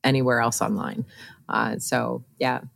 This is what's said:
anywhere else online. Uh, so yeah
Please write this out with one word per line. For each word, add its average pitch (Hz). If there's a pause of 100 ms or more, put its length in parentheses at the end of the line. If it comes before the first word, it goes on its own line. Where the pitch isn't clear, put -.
anywhere 127
else 117
online. - (460)
Uh, 110
so 120 (140)
yeah 127 (140)